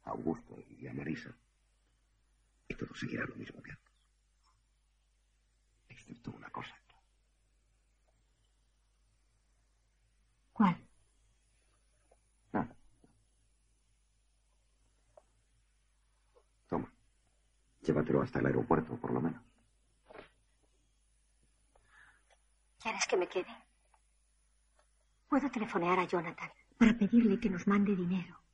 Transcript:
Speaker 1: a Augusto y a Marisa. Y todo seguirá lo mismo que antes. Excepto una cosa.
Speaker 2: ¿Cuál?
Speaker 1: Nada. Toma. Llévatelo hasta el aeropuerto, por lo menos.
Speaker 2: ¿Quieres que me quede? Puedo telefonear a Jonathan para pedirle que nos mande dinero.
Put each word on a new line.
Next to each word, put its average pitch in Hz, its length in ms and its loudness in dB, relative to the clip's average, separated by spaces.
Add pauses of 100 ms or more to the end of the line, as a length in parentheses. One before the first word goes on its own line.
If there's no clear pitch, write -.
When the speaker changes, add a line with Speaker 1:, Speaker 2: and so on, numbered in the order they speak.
Speaker 1:
a 53 60 -12
Augusto 57 480 -6 (220)
y 65 80 -12
a 62 80 -12
Marisa. 71 340 -8 (1400)
Y - 60 -10
todo - 220 -10
seguirá - 300 -6
lo - 100 -12
mismo - 260 -14
que - 80 -20
antes. - 240 -20 (2000)
Excepto - 420 -16
una - 180 -18
cosa. - 260 -12 (3750)
Speaker 2:
¿Cuál? 190 240 4 (1800)
Speaker 1:
Nada. - 240 -2 (4000)
Toma. 69 240 -4 (920)
Llévatelo - 400 2
hasta - 160 -2
el 65 80 2
aeropuerto, - 500 2
por - 160 -6
lo 64 80 0
menos. - 220 -4 (3250)
Speaker 2:
¿Quieres - 260 -4
que 214 120 2
me 180 100 2
quede? - 420 -6 (1600)
Puedo 285 220 2
telefonear 185 480 0
a 175 60 2
Jonathan 165 440 -4 (260)
para 226 220 8
pedirle 214 420 6
que 196 120 0
nos 180 160 -2
mande 202 280 4
dinero. 180 400 -2 (180)